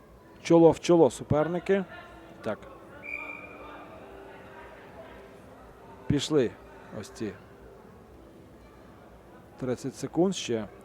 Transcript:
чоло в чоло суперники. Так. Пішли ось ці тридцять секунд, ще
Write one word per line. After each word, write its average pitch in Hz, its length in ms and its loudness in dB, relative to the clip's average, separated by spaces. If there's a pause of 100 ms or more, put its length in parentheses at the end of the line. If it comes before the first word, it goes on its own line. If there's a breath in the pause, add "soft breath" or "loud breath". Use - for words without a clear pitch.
(420)
чоло 165 280 8
в - 100 2
чоло 165 300 6
суперники. 165 760 0 (580)
Так. 104 160 -6 (3500)
Пішли 139 440 0 (500)
ось 101 100 -14
ці 104 220 -10 (2250)
тридцять 127 360 -6
секунд, 170 400 0
ще 110 280 -4 (200)